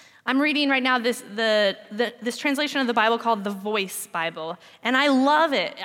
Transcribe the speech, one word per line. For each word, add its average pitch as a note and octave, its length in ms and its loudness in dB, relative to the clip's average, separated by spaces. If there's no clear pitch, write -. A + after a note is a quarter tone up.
I'm C4 140 2
reading D4 260 2
right C4+ 140 2
now B3+ 160 2
this, A#3 240 -2
the, G#3+ 400 2
the, G#3+ 300 -2
this A#3 160 -6
translation C#4+ 460 -2
of B3+ 40 0
the A#3 60 0
Bible A3+ 240 4
called A3+ 280 0
the G#3 60 -2
Voice G3 580 -6
Bible, E3 500 -6
and A#3+ 120 0
I C#4 140 4
love C#4+ 460 4
it. F#3 200 -2